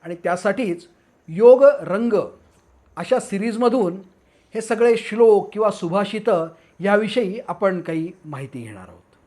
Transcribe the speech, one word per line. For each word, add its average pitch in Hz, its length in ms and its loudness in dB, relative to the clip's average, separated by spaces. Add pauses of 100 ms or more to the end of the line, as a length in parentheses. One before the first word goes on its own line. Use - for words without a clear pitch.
आणि 175 200 -10
त्यासाठीच 175 640 -4 (400)
योग 233 360 6
रंग 233 500 2 (840)
अशा 240 220 0
सिरीजमधून 220 760 -2 (600)
हे 220 60 -6
सगळे 233 360 0
श्लोक 214 560 2
किंवा 208 180 0
सुभाषितं 202 760 -2 (320)
याविषयी 208 680 -2
आपण 180 340 -2
काही 165 300 -6 (140)
माहिती 135 360 -14
घेणार 104 280 -18
आहोत. 87 260 -20 (120)